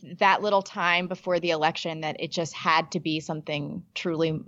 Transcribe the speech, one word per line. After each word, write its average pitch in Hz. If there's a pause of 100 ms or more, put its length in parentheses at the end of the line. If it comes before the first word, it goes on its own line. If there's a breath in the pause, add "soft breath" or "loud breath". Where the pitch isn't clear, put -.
(200)
that 190
little 202
time 180
before 180
the 170
election, 160
that 156
it 160
just 165
had 165
to 170
be 156
something 156 (120)
truly 160